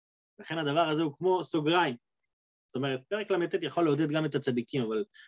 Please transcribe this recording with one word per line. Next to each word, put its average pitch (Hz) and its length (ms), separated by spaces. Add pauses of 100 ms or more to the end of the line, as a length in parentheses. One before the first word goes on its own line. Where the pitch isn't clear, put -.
(400)
לכן 160 180
הדבר 156 320
הזה 156 140
הוא 147 140
כמו 180 260
סוגריים. 156 520 (720)
זאת - 80
אומרת, 131 320
פרק 208 240
ל"ט 175 320
יכול 165 220
לעודד 147 260
גם 156 140
את 147 100
הצדיקים, 127 480
אבל 110 200 (240)